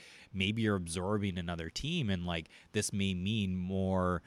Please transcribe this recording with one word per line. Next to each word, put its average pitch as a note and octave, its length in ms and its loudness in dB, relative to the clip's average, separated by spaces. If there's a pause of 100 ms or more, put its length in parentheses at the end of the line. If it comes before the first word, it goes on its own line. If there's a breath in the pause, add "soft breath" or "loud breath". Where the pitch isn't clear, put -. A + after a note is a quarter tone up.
(320 loud breath)
maybe G2+ 300 0
you're G#2+ 140 4
absorbing F#2 640 -2
another E2+ 320 -4
team C#3+ 400 -2
and, F2 160 0
like, E2 220 -2 (240 loud breath)
this G#2+ 200 0
may G2 220 2
mean F#2+ 420 0
more F#2 680 2